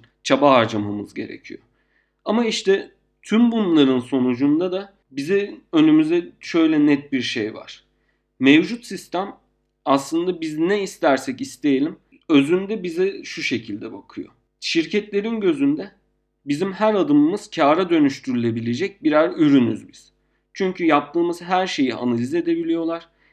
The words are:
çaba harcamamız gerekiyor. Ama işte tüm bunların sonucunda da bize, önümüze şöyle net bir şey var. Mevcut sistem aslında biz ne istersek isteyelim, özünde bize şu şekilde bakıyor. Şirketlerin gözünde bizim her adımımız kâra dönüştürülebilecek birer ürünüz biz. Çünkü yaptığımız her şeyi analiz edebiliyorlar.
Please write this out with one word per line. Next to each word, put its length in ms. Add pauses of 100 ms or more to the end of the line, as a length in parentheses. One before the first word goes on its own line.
(240)
çaba 280
harcamamız 600
gerekiyor. 460 (680)
Ama 200
işte 460 (300)
tüm 300
bunların 480
sonucunda 720
da 220 (180)
bize, 440 (180)
önümüze 560 (100)
şöyle 460
net 260
bir 100
şey 320
var. 300 (560)
Mevcut 460
sistem 500 (500)
aslında 560
biz 160
ne 260
istersek 580
isteyelim, 540 (340)
özünde 540
bize 400
şu 180
şekilde 520
bakıyor. 360 (300)
Şirketlerin 800
gözünde 520 (540)
bizim 280
her 200
adımımız 560
kâra 400
dönüştürülebilecek 1120
birer 340
ürünüz 520
biz. 220 (420)
Çünkü 320
yaptığımız 560
her 260
şeyi 280
analiz 380
edebiliyorlar. 760 (240)